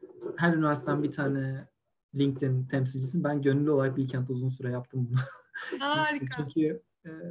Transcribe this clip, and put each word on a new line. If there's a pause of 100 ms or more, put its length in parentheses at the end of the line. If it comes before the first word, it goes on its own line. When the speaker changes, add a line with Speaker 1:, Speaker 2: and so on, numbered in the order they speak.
(360)
Speaker 1:
her
üniversiteden
bir
tane (460)
LinkedIn
temsilcisi.
Ben
gönüllü
olarak
Bilkent'te
uzun
süre
yaptım
bunu. (640)
<laughs>
Speaker 2:
Harika.
Speaker 1:
Çünkü, (240)
e, (200)